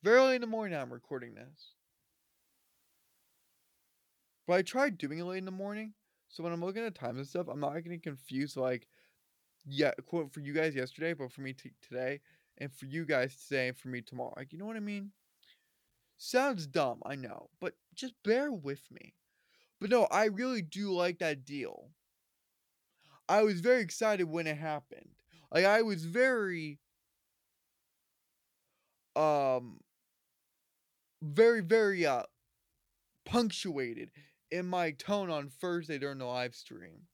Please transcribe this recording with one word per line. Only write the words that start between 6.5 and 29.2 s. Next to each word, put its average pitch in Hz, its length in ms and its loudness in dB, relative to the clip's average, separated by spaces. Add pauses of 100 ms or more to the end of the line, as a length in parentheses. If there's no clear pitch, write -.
I'm 170 120 -4
looking 196 200 -4
at 208 120 -6
times 123 220 -6
and 139 80 -8
stuff, 175 220 -4
I'm 147 120 -6
not 143 140 -2
getting 170 260 -8
confused, 135 560 -6
like, 127 320 -2 (760)
yeah, 139 280 2 (140)
quote, 156 260 -4
for 151 80 -12
you 143 140 -10
guys 156 200 2
yesterday, 135 380 -4
but 139 180 -8
for 139 120 -14
me 131 100 -8
t-, 131 180 -16 (160)
today, 127 340 -4 (380)
and 139 140 -10
for - 140 -16
you 156 180 -6
guys 135 320 2
today, 131 320 -2
and 127 80 -8
for - 120 -14
me 123 120 -6
tomorrow. 123 360 -10
Like, 139 160 -14
you 160 60 -16
know 196 80 -10
what 226 100 -10
I 220 40 -8
mean? 202 320 -8 (1040)
Sounds 247 500 0
dumb, 131 400 0
I 139 80 -6
know, 127 360 -12 (100)
but - 140 -6 (200)
just 254 200 -10 (100)
bear 262 280 2
with 139 380 -8
me. - 240 -20 (680)
But 196 100 -2
no, 233 200 6
I 196 140 4
really 220 380 0
do 190 300 -4
like 175 260 0
that 151 260 -2
deal. 135 460 -10 (1400)
I 208 140 6
was 208 180 4
very 247 220 6
excited 202 420 0
when 165 220 -2
it 156 100 -2
happened. 151 540 -8 (420)
Like, 165 120 6
I 208 180 8
was 196 220 0
very, 180 760 0 (2250)
um, 135 680 2 (1400)